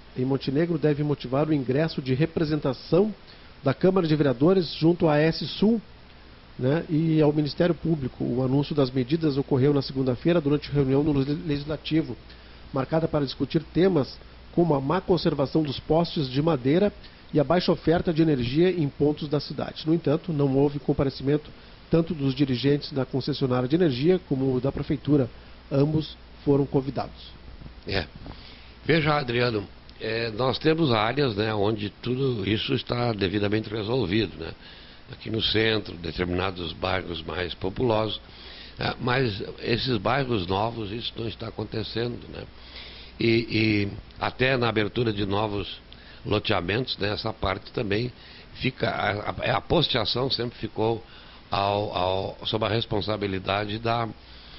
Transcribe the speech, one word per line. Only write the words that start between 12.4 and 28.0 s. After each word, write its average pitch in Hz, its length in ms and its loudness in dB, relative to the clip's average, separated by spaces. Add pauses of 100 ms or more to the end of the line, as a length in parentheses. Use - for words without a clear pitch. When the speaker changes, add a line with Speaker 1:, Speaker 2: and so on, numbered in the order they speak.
Speaker 1:
marcada 151 340 0
para 147 180 0
discutir 143 380 -2
temas 160 560 2 (340)
como 165 220 4
a 135 60 0
má 147 180 0
conservação 156 640 2
dos 135 160 -4
postes 156 500 0
de 127 100 0
madeira 160 520 2 (420)
e 151 60 4
a 139 40 4
baixa 175 280 2
oferta 170 420 2
de 151 80 2
energia 151 480 4
em 170 200 0
pontos 147 400 0
da 147 100 0
cidade. - 480 -8
No 160 60 4
entanto, 165 400 0
não 139 220 2
houve 143 220 2
comparecimento 143 720 0 (400)
tanto 165 240 2
dos 139 220 0
dirigentes 139 560 0
da 139 140 -2
concessionária 127 600 0
de 143 80 2
energia 170 520 4
como 131 320 0
da 131 120 0
prefeitura. 143 580 0 (420)
Ambos 151 440 2 (280)
foram 143 220 4
convidados. 131 680 -4 (560)
Speaker 2:
É. 98 180 0 (800)